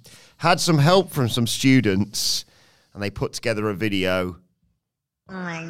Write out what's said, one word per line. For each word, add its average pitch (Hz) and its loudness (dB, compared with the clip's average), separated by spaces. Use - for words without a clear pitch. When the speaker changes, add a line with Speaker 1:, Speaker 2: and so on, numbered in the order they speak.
Speaker 1:
had 170 0
some 165 2
help 180 4
from 127 0
some 117 0
students, 104 2
and 101 -10
they 101 -4
put - -8
together 107 -4
a 104 -4
video. 92 -2
Speaker 2:
Oh - -18
my 175 -12